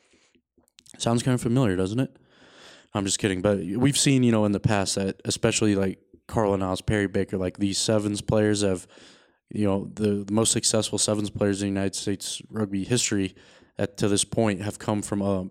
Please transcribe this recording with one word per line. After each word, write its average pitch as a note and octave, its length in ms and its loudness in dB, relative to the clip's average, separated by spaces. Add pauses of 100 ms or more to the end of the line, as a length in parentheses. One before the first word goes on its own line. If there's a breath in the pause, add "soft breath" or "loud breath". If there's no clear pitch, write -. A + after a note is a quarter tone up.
(960 soft breath)
Sounds A#2 260 0
kind B2+ 120 2
of A#2+ 60 -2
familiar, A#2 360 2
doesn't F#2+ 240 0
it? - 160 -6 (760 loud breath)
I'm G2+ 120 -2
just F#2+ 140 -2
kidding, F#2+ 220 0
but G2+ 180 2
we've A#2+ 380 0
seen, C3+ 260 4
you A#2+ 100 6
know, G#2+ 100 4
in G#2 80 2
the G2 80 0
past G2 360 0
that, G2 280 -4
especially, G#2+ 520 2
like, F#2+ 240 0 (280)
Carl G2+ 300 0
Niles, F#2 240 -2
Perry G#2 260 0
Baker, G2 300 -2
like, F#2 200 -4
these G2 200 -2
Sevens G#2 440 0
players G#2+ 400 2
have, F#2+ 260 -2 (640 loud breath)
you G#2 160 -2
know, G2 280 0
the, G2+ 320 -2
the G2+ 80 -4
most A2 180 2
successful A2 460 0
Sevens G#2 320 0
players G2+ 320 0
in G2+ 60 0
the G2 120 -2
United G2 160 -2
States - 540 -6
rugby G2 340 -4
history G2+ 520 0 (420 loud breath)
at, - 200 -4
to A2+ 100 0
this G2+ 180 2
point G#2+ 360 0
have G#2 180 -6
come G#2+ 220 -2
from, G2 200 -4
uh, G2 300 -2